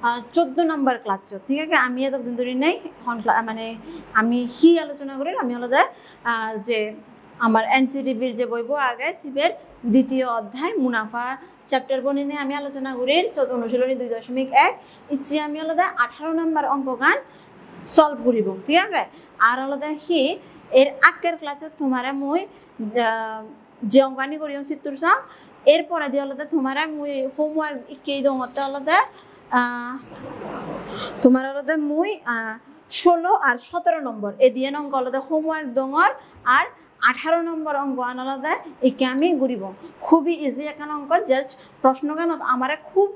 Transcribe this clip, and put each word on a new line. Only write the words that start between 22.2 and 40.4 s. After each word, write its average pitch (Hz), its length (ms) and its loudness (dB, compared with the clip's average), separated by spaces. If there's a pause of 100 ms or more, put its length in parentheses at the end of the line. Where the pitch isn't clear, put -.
যা-, 220 480 -2 (420)
যে 233 180 6
অঙ্ক 269 160 -2
আনি 277 200 -4
করিম 285 240 -8
চিত্তুর 285 340 -8
চাও, 349 220 2 (460)
এরপরে 320 440 4
দিয়ে 277 140 -2
হলো 269 120 -8
যে 285 100 -8
তোমারে 285 420 -2
মুই 285 420 -6 (100)
হোমওয়ার্ক 302 400 -2 (160)
ইকেই 277 280 -6
দং 269 200 2
হতে 254 180 -6
হলো 277 200 -4
যে, 311 180 4 (520)
আহ, 240 480 -2 (1200)
তোমার 254 280 6
হলো 285 120 -8
যে 302 140 0
মুই, 302 340 -2 (140)
আহ, 226 340 -4 (320)
ষোলো 349 420 2 (160)
আর 240 100 0
সতেরো 339 420 -2
নম্বর 214 380 -6
এ 262 120 8
দিয়ে 269 260 -4
অঙ্ক 285 180 -6
হলো 254 160 -2
যে 269 100 -2 (100)
হোমওয়ার্ক 311 380 -2
দঙর, 269 420 2 (340)
আর 262 200 4 (460)
আঠারো 320 320 0
নম্বর 311 340 -4
অঙ্ক 269 240 -2
আনলা 254 440 -4
যে 311 80 0 (360)
একে 262 160 0
আমি 269 280 2
ঘুরিব। 247 400 -2 (280)
খুবই 330 340 4 (120)